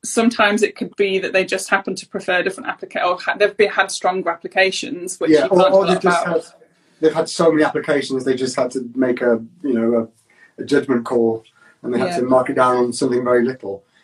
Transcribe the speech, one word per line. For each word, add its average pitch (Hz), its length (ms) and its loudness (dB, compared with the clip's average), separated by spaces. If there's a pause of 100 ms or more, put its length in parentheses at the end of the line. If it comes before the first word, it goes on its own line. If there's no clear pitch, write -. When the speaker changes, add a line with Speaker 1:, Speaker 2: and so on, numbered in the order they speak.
Speaker 1:
sometimes 214 600 2
it - 120 -2
could 180 200 -10
be 190 240 0
that 185 140 -4
they 190 120 2
just 190 240 -6
happen 196 260 -2
to - 120 -16
prefer 185 340 -4
different 190 280 -6
applica-, - 360 -6
or 180 140 -2
ha-, - 180 -4
they've 196 180 2
been, 202 140 2
had 190 220 2
stronger 185 380 -2
applications, 185 920 -4
which 160 120 2
Speaker 2:
Yeah, 147 140 6
Speaker 1:
you - 40 -2
Speaker 2:
or, 185 120 6
Speaker 1:
can't 190 120 4
Speaker 2:
or 190 120 6
Speaker 1:
do 175 60 0
a 180 40 4
Speaker 2:
they've - 80 -6
Speaker 1:
lot 180 100 4
Speaker 2:
just 170 120 0
Speaker 1:
about. 165 180 -2
Speaker 2:
had, - 100 -20 (480)
they've 156 120 4
had 160 160 -2
so 165 220 2
many 156 120 2
applications, 135 640 -2
they 131 100 0
just 127 200 -4
had 127 160 -2
to 123 240 -8
make 127 260 0
a, 117 220 2 (200)
you 139 100 -2
know, 113 360 0 (480)
a, - 40 -12
a 127 40 -10
judgment 123 400 0
call, 113 380 0 (380)
and 123 120 -6
they 120 60 -2
had - 100 -2
Speaker 1:
Yeah. - 80 -4
Speaker 2:
to 123 60 -2
mark 127 260 2
it 135 60 -4
down 127 220 2
on 123 160 0
something 123 300 -2
very 123 220 2
little. 104 380 -8 (200)